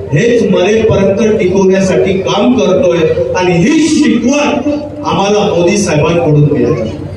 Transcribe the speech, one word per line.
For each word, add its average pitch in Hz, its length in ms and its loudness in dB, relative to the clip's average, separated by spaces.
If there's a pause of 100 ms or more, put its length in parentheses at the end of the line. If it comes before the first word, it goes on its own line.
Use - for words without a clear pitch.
(180)
हेच 233 240 2
मरेपर्यंत 202 960 2
टिकवण्यासाठी 190 760 0
काम 196 460 0
करतोय. 180 400 2 (360)
आणि 180 180 0
ही 294 360 2
शिकवण 285 840 0 (340)
आम्हाला 196 500 0
मोदी 175 240 0
साहेबांकडून 151 760 0
मिळाली. 120 380 -2 (260)